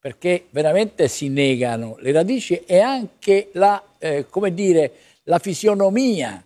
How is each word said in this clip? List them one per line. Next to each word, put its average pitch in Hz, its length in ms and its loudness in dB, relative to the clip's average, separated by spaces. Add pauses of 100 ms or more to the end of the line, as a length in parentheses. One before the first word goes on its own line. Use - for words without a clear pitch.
perché 175 480 -4
veramente 156 600 0
si 143 200 -6
negano 123 720 -2
le 131 140 -4
radici 180 520 0
e 180 140 4
anche 202 720 0
la, 196 300 2 (160)
eh, 143 320 -4
come 190 240 -4
dire, 170 380 2 (320)
la 170 140 0
fisionomia 196 1080 0